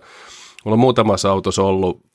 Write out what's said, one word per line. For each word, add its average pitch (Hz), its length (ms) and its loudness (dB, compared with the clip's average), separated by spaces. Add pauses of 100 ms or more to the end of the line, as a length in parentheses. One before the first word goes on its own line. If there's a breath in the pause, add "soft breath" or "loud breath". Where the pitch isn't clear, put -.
(640 loud breath)
mulla 107 120 -2
on 113 40 2
muutamassa 113 520 2
autossa 95 320 -2
ollut 95 380 -2 (140)